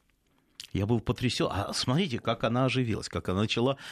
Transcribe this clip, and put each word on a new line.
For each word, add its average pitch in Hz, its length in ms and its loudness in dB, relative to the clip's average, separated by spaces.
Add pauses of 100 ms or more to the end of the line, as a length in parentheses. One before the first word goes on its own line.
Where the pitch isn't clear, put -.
(760)
Я 95 120 2
был 113 140 2
потрясен. 123 500 0
А - 240 -2
смотрите, 139 460 0
как - 240 -2
она 123 220 2
оживилась, 127 440 0
как - 200 -4
она 92 120 2
начала 120 360 2 (140)